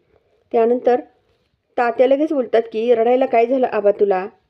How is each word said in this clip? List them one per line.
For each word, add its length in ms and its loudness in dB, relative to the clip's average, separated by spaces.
त्यानंतर 480 0
तात्या 300 0
लगेच 260 0
बोलतात 280 0
की, 200 0
"रडायला 320 0
काय 200 2
झालं 220 0
आबा 240 0
तुला? 360 0